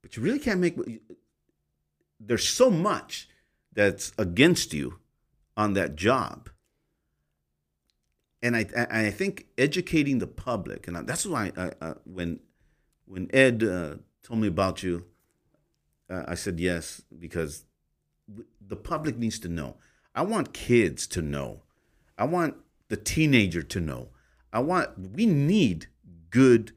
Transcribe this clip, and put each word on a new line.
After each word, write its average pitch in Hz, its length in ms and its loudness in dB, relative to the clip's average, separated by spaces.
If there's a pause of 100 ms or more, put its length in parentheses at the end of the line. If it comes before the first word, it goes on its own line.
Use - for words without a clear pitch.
But - 140 -18
you 107 60 -6
really 233 160 0
can't 190 220 0
make, 175 180 0 (1400)
there's 110 280 0
so 254 220 4
much 175 580 -2 (440)
that's 101 460 2
against 110 560 2
you 67 240 -6 (580)
on 107 160 0
that 78 240 0
job. 113 540 0 (1900)
And 120 120 2
I, 110 100 0 (100)
I, 113 300 -2
I 101 60 2
think 196 340 -6 (100)
educating 147 640 0
the 95 80 -2
public, - 600 -8
and 85 180 -8
that's - 180 -6
why 123 320 -4
I, 90 140 -4 (100)
I, 80 140 -10 (100)
when, 87 360 -6 (640)
when 92 280 -10
Ed, 123 300 4
uh, 90 320 -2 (300)
told 113 160 -4
me 107 80 2
about 92 340 -2
you, 87 220 -4 (1040)
uh, 90 160 -8
I 87 80 -6
said 87 240 -6
yes, 87 440 -4 (140)
because 82 480 -8 (640)
w-, 107 200 -18 (120)
the 98 140 -14
public 156 420 -6
needs 113 220 -2
to 87 100 -10
know. 76 280 -6 (360)
I 127 100 -2
want 196 300 -2
kids 107 560 2
to 87 140 -4
know. 71 400 -6 (560)
I 107 60 0
want 165 320 0 (320)
the - 80 -2
teenager 110 680 4
to - 180 -4
know. 65 280 -6 (440)
I 110 60 -2
want, 127 560 -2
we 202 100 0
need 147 600 4 (440)
good 120 460 8